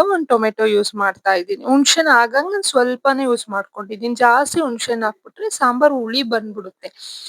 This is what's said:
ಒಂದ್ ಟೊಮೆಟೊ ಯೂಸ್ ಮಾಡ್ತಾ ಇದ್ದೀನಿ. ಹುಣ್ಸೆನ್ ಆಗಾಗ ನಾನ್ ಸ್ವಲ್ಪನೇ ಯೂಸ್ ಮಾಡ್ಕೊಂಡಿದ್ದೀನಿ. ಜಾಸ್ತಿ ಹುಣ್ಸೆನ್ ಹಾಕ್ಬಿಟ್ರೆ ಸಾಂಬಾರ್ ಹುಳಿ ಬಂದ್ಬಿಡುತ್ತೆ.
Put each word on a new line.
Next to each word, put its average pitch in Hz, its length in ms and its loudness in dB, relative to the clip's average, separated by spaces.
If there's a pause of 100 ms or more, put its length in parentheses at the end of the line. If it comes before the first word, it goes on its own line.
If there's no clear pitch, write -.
ಒಂದ್ 359 220 0
ಟೊಮೆಟೊ 220 380 2
ಯೂಸ್ 208 280 2
ಮಾಡ್ತಾ 196 400 0
ಇದ್ದೀನಿ. 190 300 -4
ಹುಣ್ಸೆನ್ 277 440 2
ಆಗಾಗ 247 420 4
ನಾನ್ 392 140 -4
ಸ್ವಲ್ಪನೇ 262 600 0
ಯೂಸ್ 240 240 0
ಮಾಡ್ಕೊಂಡಿದ್ದೀನಿ. 208 680 -8
ಜಾಸ್ತಿ 254 460 2
ಹುಣ್ಸೆನ್ 233 440 -4
ಹಾಕ್ಬಿಟ್ರೆ - 460 -8
ಸಾಂಬಾರ್ 269 440 2
ಹುಳಿ 240 280 -2
ಬಂದ್ಬಿಡುತ್ತೆ. 214 640 -6 (400)